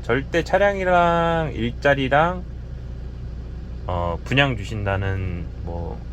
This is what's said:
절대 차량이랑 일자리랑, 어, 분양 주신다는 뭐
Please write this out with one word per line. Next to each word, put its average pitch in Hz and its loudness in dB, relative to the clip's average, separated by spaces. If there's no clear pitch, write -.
절대 135 0
차량이랑 175 4
일자리랑, 139 2
어, 87 -2
분양 135 2
주신다는 95 -2
뭐 85 -6